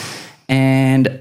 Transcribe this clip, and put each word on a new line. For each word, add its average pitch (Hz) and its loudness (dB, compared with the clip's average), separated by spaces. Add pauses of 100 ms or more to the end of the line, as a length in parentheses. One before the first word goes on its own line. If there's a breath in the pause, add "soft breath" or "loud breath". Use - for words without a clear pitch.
(480 loud breath)
And 131 2